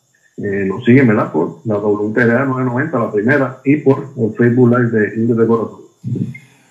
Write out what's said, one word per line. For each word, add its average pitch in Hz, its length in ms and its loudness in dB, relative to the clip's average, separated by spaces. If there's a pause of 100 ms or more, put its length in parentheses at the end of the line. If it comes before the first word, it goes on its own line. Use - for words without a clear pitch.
(380)
eh, 98 300 -4
nos 95 160 -6
siguen, 127 240 6
¿verdad? 110 240 0
Por - 320 -4
la 107 120 -2
W 104 380 -2
T 127 60 -2
R 117 140 2
A 135 120 0
nueve 127 200 -2
noventa, 127 340 -2
la 107 100 -4
primera, 127 540 0
y 143 140 2
por - 400 -2
el 110 200 -2
Facebook 120 320 4
Live 120 220 2
de 107 240 0
Indios 113 220 0
de 113 100 2
Corazón. 113 320 -2 (920)